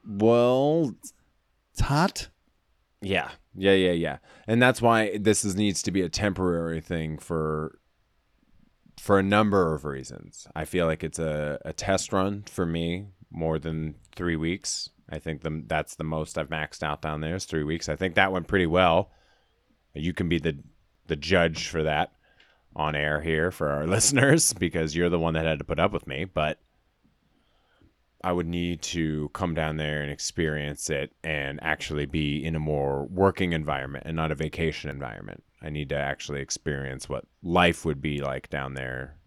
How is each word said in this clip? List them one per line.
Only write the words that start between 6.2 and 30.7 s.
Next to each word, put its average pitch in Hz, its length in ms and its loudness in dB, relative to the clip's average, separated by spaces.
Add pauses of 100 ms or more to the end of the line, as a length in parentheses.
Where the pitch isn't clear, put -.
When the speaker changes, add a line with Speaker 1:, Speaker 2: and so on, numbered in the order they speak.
Speaker 1:
thing 80 360 -4
for, 78 640 -4 (1160)
for 101 220 4
a 95 40 4
number 98 500 4
of 73 120 -6
reasons. 65 600 -10 (100)
I 80 100 -4
feel 85 220 2
like 80 180 0
it's 80 140 -8
a, 76 440 -2
a 80 80 -10
test 95 400 -2
run 101 380 0
for 92 160 -2
me 85 400 -2 (260)
more 80 280 -2
than 80 360 -6 (200)
three 87 200 -2
weeks. 82 540 -4 (200)
I 78 100 -8
think 78 220 -6
the, 78 260 -4
that's 78 280 -2
the 82 80 -8
most 78 340 -4
I've 73 120 -6
maxed 78 340 -6
out 76 180 -4
down 76 200 -4
there 80 140 -4
is 95 100 -8
three 78 180 -2
weeks. 80 240 -4
I 76 80 -2
think 92 200 -2
that 95 180 6
went 87 140 -2
pretty 92 200 4
well. 87 440 4 (840)
You 82 180 -2
can 87 160 -2
be 82 80 4
the, 76 200 0 (500)
the 80 80 0
judge 82 520 2
for 80 160 -2
that 76 280 0 (640)
on 76 200 -2
air 76 260 0
here 80 280 0
for 76 200 -2
our 73 180 0
<laughs> - 0 -
listeners 135 680 4
because 80 420 -2
you're 87 140 4
the 85 100 2
one 82 140 2
that 80 120 0
had 80 140 2
to 71 60 -8
put 78 140 -2
up 101 120 4
with 87 140 -6
me. 71 200 -6
But 76 340 -2 (1600)
I 92 80 0
would 87 160 0
need 87 360 -2
to 78 500 -2
come 87 220 -2
down 78 220 -2
there 76 260 -2
and 73 80 -6
experience 76 800 -4